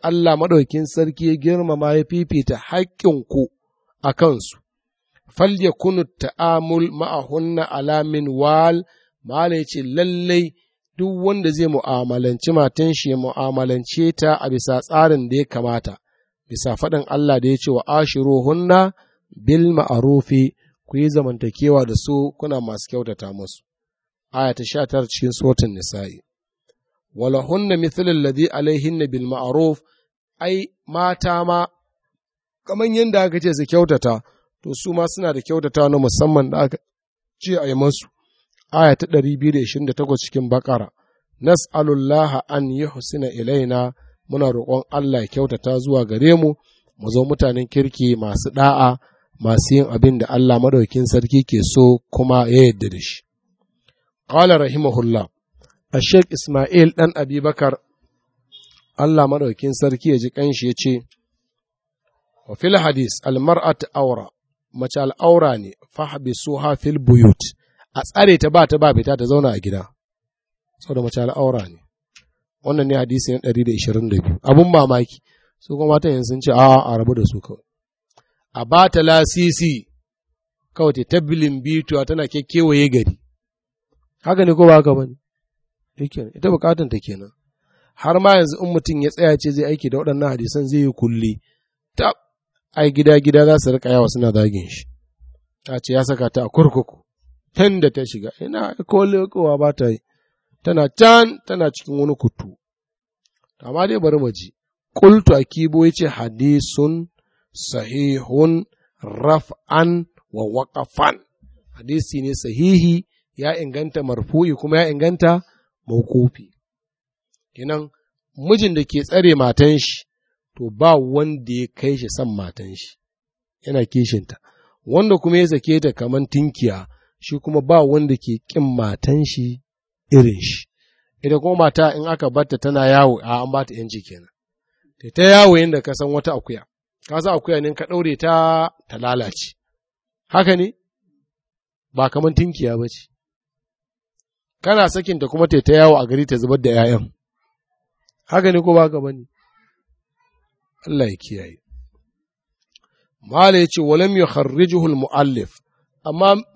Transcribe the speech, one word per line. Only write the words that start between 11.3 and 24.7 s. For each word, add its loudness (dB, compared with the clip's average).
zai -2
mu'amalanci -4
matan 0
shi -6
ya -2
mu'amalance -4
ta 0
a -8
bisa -4
tsarin 2
da -4
ya 0
kamata. -6
Bisa -6
faɗin -4
Allah 0
da 0
ya 2
ce -4
wa 0
ashiruhunna 0
bil 2
ma'rufi, 0
ku -10
yi 0
zamantakewa 0
da -2
su -4
kuna -6
masu -10
kyautata -10
musu. -16
Aya -4
ta -12
sha -6